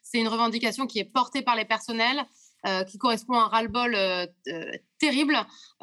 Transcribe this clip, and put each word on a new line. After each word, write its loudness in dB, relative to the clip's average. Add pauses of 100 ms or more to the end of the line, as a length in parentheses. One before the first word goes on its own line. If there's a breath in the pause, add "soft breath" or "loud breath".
c'est -4
une 2
revendication 0
qui -6
est -2
portée 0
par 2
les -2
personnels, 0 (400 soft breath)
euh, 0
qui -10
correspond 0
à 6
un 4
ras-le-bol, 0
euh, 0 (220)
euh, -8 (260)
terrible, 2 (460 loud breath)